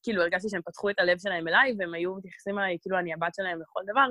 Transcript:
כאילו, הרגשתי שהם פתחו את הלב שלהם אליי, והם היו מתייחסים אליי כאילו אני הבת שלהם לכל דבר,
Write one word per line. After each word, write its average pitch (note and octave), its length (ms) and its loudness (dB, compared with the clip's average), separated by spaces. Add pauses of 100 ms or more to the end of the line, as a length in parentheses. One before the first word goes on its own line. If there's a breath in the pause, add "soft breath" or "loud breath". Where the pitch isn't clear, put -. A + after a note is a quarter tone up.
כאילו, G3+ 200 0
הרגשתי F3+ 260 0
שהם F#3+ 140 -4
פתחו G3+ 280 -4
את G3+ 80 -2
הלב F3+ 200 4
שלהם F3 300 -4
אליי, A#3 300 6
והם E3+ 160 -2
היו F3 220 -2
מתייחסים G3 420 -8
אליי F#3 240 0
כאילו F#3 160 0
אני E3+ 160 -2
הבת E3+ 200 -2
שלהם F3+ 260 -4
לכל - 260 -8
דבר, B3+ 240 4